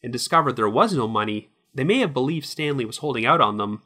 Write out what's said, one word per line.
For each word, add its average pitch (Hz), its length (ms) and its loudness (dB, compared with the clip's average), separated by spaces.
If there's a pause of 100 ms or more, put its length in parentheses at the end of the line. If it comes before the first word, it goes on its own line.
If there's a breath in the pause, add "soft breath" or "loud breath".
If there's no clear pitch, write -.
and 123 100 -8
discovered 139 440 2
there 110 120 2
was 180 260 2
no 117 140 0
money, 107 420 -2 (240)
they 131 100 -2
may 208 140 2
have 185 160 0
believed 143 320 -2
Stanley 147 380 -4
was 110 140 -10
holding 120 280 -2
out 156 140 4
on 107 160 4
them 104 300 -4